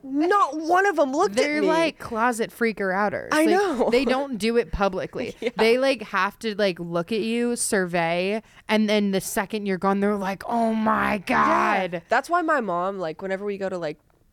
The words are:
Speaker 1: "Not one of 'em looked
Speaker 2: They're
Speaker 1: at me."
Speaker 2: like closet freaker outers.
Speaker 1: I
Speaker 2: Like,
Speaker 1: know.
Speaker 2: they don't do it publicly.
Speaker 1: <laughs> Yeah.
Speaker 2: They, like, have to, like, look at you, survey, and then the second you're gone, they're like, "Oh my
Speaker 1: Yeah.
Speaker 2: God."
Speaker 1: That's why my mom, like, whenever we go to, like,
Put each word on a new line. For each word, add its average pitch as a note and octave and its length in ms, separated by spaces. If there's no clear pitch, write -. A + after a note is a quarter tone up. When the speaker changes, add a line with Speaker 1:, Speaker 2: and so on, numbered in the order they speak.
Speaker 1:
"Not D#4 560
one F4 260
of F4 140
'em C4+ 140
looked C#4 220
Speaker 2:
They're D4 220
Speaker 1:
at D4+ 60
me." D4 40
Speaker 2:
like D#4+ 320
closet A3+ 520
freaker G#3 420
outers. F#3+ 400
Speaker 1:
I D#4 120
Speaker 2:
Like, - 40
Speaker 1:
know. F4 400
Speaker 2:
they B3 160
don't C4 320
do A3 180
it A#3 160
publicly. F#3 680
Speaker 1:
<laughs> - 40
Yeah. - 160
Speaker 2:
They, A3+ 220
like, C4+ 240
have G3 360
to, G#3+ 160
like, F#3+ 240
look E3+ 320
at A3 100
you, A#3+ 340
survey, F#3 880
and G#3+ 180
then G#3 240
the F#3+ 80
second G#3 460
you're F#3+ 140
gone, G3 200
they're G3+ 160
like, G3 320
"Oh A3+ 280
my G#3 520
Speaker 1:
Yeah. G#3+ 600
Speaker 2:
God." E3+ 200
Speaker 1:
That's B3+ 220
why F4 140
my D#4 180
mom, F#3+ 380
like, E3 240
whenever F#3+ 220
we G3+ 120
go F#3+ 100
to, F#3 120
like, D#3+ 180